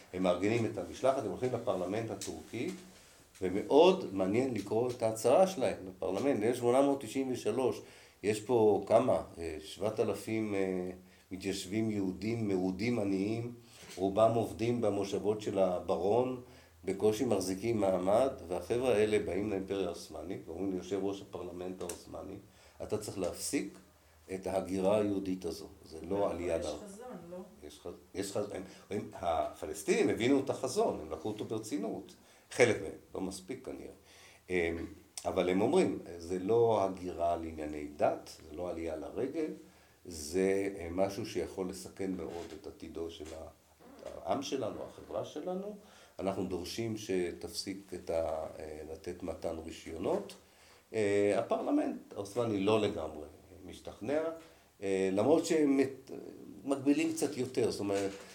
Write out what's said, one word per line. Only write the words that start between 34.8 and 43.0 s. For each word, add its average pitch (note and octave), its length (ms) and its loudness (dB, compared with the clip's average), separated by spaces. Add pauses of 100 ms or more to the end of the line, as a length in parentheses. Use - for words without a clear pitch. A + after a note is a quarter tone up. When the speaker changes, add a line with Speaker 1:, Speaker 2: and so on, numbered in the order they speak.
Speaker 1:
אבל F2+ 240 4
הם F#2 120 4
אומרים, B2+ 380 4 (180)
"זה E2+ 220 -4
לא A2 440 6
הגירה F2 520 0
לענייני D#2 600 -6
דת, - 340 0 (200)
זה D2+ 60 -14
לא F2 140 -4
עלייה E2 260 -4
לרגל, D3+ 580 -4 (520)
זה, F#2+ 720 0
אה, E2+ 140 -8
משהו G2 340 0
שיכול F2+ 440 -4
לסכן F#2+ 420 -6
מאוד E2 500 -6
את - 60 -14
עתידו E2 420 -8